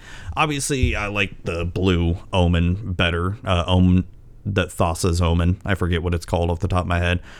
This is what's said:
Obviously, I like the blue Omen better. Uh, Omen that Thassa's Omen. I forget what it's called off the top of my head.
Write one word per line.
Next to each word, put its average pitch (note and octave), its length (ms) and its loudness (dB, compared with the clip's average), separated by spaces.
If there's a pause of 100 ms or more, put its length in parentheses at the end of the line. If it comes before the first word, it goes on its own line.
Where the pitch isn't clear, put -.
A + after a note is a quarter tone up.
(360)
Obviously, C#3 600 0
I G#2 120 -4
like G2+ 360 -2
the E2+ 220 -4
blue F2 520 2 (140)
Omen F2 640 2
better. F2 520 0
Uh, F2 220 0
Omen F#2 380 4 (400)
that G2 220 0
Thassa's E2+ 540 0
Omen. E2+ 420 2
I G2 100 -2
forget F2 300 -2
what F2 100 -2
it's E2+ 120 -4
called E2+ 260 0
off E2 80 -2
the - 80 -2
top F2+ 140 0
of F2 60 -4
my F2 120 0
head. F2 220 0 (180)